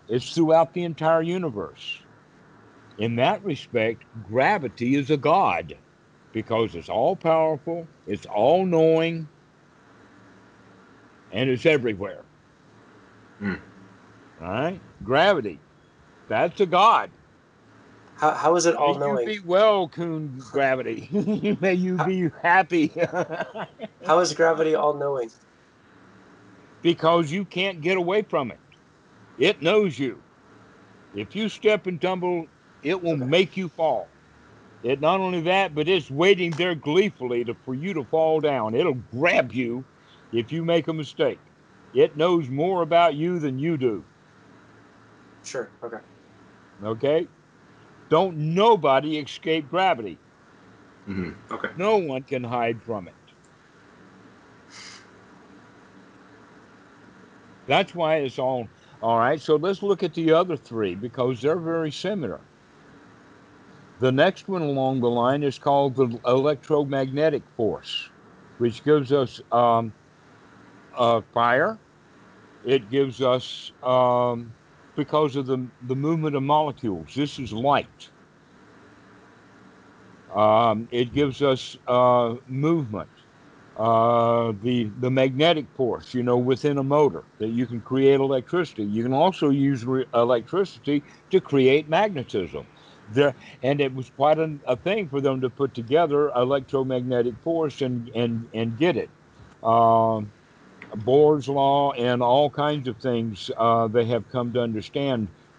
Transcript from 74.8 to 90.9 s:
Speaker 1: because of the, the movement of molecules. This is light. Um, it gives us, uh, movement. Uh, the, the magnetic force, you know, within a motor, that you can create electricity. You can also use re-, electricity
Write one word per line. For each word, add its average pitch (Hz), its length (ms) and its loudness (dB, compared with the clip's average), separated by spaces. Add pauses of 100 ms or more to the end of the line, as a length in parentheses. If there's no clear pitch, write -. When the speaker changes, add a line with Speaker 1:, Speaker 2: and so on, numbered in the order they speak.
Speaker 1:
because 147 400 0
of 139 100 -4
the, 127 200 -2 (160)
the 127 140 -4
movement 156 400 -2
of 135 60 -2
molecules. 135 720 -4
This 143 240 -4
is 117 140 -10
light. 123 580 -2 (2250)
Um, 110 560 2
it 120 220 -2
gives 139 300 0
us, 131 340 0 (100)
uh, 123 480 4 (120)
movement. 131 600 -2 (680)
Uh, 117 760 2 (100)
the, 120 220 0 (160)
the 127 100 -2
magnetic 135 640 2
force, 107 400 -4
you 123 80 -2
know, 123 160 2
within 135 400 0
a 139 40 0
motor, 135 420 2 (140)
that 107 100 -4
you 120 180 -2
can 117 140 -8
create 135 400 4
electricity. 135 640 -2
You 104 180 -2
can 127 100 -2
also 160 380 2
use 139 340 2
re-, 131 300 -2
electricity 131 880 0 (280)